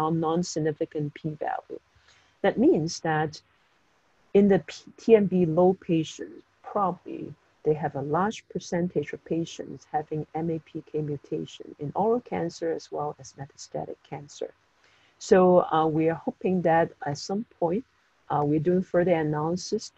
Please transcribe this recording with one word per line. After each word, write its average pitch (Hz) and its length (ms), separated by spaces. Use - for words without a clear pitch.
non-significant 160 1040
p-value. - 640
That 190 180
means 208 420
that 156 400
in 202 160
the 190 120
P-, - 380
T 226 180
M 202 100
B 180 200
low 180 280
patients, - 680
probably 180 720
they 151 100
have 147 220
a 135 60
large 170 460
percentage 175 640
of - 120
patients - 680
having 156 420
M 170 160
A 160 80
P 160 320
K 156 100
mutation 151 760
in 147 160
oral 226 260
cancer 170 520
as 156 180
well 147 280
as 131 200
metastatic - 580
cancer. 147 440
So, 185 520
uh, 160 160
we 160 220
are 165 80
hoping 185 460
that 165 280
at 143 100
some 202 280
point, 175 240
uh, 143 140
we're 147 160
doing 180 240
further 180 300
analysis 160 840